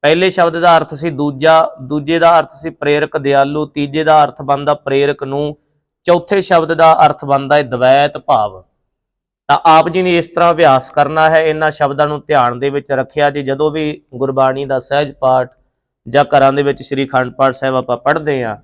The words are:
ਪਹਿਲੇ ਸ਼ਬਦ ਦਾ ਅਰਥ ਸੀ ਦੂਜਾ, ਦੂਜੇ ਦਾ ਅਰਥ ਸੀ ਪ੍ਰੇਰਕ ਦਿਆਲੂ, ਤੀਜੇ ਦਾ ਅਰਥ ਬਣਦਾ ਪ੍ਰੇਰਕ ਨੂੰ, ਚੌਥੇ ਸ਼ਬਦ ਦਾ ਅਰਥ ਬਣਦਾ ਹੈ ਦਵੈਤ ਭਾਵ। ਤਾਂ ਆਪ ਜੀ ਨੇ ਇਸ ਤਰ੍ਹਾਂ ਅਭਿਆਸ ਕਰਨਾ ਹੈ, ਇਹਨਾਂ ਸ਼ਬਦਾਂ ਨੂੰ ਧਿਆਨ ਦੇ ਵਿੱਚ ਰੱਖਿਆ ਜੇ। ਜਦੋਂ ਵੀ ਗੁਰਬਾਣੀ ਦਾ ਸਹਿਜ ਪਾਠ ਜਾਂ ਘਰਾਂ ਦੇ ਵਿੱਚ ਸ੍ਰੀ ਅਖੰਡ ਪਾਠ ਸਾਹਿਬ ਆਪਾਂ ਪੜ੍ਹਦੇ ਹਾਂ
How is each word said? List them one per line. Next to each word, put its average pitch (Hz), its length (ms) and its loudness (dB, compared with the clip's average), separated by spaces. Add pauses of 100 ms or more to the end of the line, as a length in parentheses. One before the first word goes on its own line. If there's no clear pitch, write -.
ਪਹਿਲੇ 165 260 2
ਸ਼ਬਦ 170 300 0
ਦਾ 170 180 4
ਅਰਥ 160 160 -4
ਸੀ 156 160 -6
ਦੂਜਾ, 147 520 0 (200)
ਦੂਜੇ 147 380 -4
ਦਾ 165 200 4
ਅਰਥ 151 120 -4
ਸੀ 151 180 -12
ਪ੍ਰੇਰਕ 147 480 -2
ਦਿਆਲੂ, 139 480 0
ਤੀਜੇ 143 380 -6
ਦਾ 156 200 4
ਅਰਥ 139 180 -4
ਬਣਦਾ 143 320 -2
ਪ੍ਰੇਰਕ 143 500 -2
ਨੂੰ, 143 340 -6 (480)
ਚੌਥੇ 175 360 0
ਸ਼ਬਦ 165 320 0
ਦਾ 160 180 4 (140)
ਅਰਥ 147 200 -2
ਬਣਦਾ 139 300 0
ਹੈ 147 80 2
ਦਵੈਤ 131 540 0
ਭਾਵ। 104 460 -4 (880)
ਤਾਂ 147 80 2 (100)
ਆਪ 160 220 4
ਜੀ 180 120 -2
ਨੇ 180 160 0
ਇਸ 165 100 -2
ਤਰ੍ਹਾਂ 170 240 0
ਅਭਿਆਸ 143 380 2
ਕਰਨਾ 156 400 0
ਹੈ, 160 120 2
ਇਹਨਾਂ 156 300 -2
ਸ਼ਬਦਾਂ 147 360 -2
ਨੂੰ 147 200 -6
ਧਿਆਨ 123 320 0
ਦੇ 139 100 -2
ਵਿੱਚ 139 220 -6
ਰੱਖਿਆ 139 380 -2
ਜੇ। 143 140 -8
ਜਦੋਂ 139 280 -2
ਵੀ 151 300 -6 (140)
ਗੁਰਬਾਣੀ 131 500 -2
ਦਾ 131 140 -4
ਸਹਿਜ 139 400 -4
ਪਾਠ 131 300 0 (580)
ਜਾਂ 135 200 2
ਘਰਾਂ 135 260 4
ਦੇ 143 100 0
ਵਿੱਚ 139 200 -4
ਸ੍ਰੀ 135 220 -4
ਅਖੰਡ 127 280 -4
ਪਾਠ 135 220 0
ਸਾਹਿਬ 131 200 -4
ਆਪਾਂ 123 220 -4
ਪੜ੍ਹਦੇ 147 460 -2
ਹਾਂ 110 200 -6